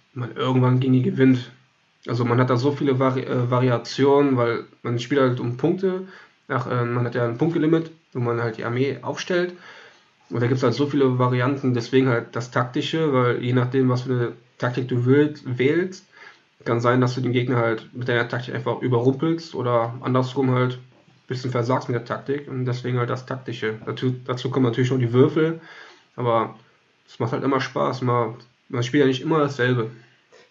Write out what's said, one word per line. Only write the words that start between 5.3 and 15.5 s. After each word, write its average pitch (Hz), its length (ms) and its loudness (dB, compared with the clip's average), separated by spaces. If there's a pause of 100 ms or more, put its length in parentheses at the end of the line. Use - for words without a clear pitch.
um 123 160 -4
Punkte, 190 460 0 (460)
ach, 123 220 -2
äh, 123 140 0
man 123 220 0
hat 117 100 -6
ja 120 80 0
ein 120 140 -4
Punktelimit, 160 520 0 (220)
wo 131 80 -6
man 120 200 0
halt 113 180 -4
die - 60 -8
Armee 127 380 -2
aufstellt. 175 520 -4 (760)
Und 120 100 -4
da 120 60 2
gibt's 127 160 0
halt 120 120 2
so 143 120 0
viele 135 320 2
Varianten, 127 560 0
deswegen 131 340 2
halt 117 280 -2
das 120 140 -6
Taktische, 143 640 -2
weil 123 300 2
je 123 100 -2
nachdem, 127 360 2
was 123 140 0
für 131 100 -4
eine 120 200 -2 (260)
Taktik 127 300 -4
du 123 180 -2
wähl-, 147 280 4 (100)
wählst, 143 600 0 (600)